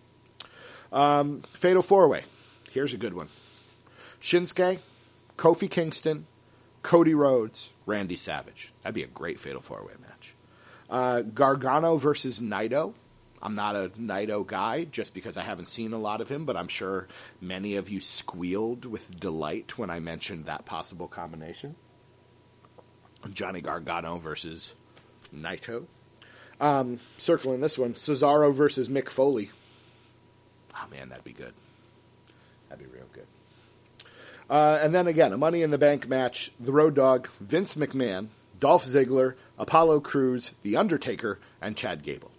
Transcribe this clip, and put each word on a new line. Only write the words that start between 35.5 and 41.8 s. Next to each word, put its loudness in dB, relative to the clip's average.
in 2
the 2
Bank 4
match: -2
The -6
Road 6
Dogg, 6
Vince 0
McMahon, -4
Dolph 6
Ziggler, 4
Apollo 6
Crews, 0
The 0
Undertaker, -2
and -8
Chad -4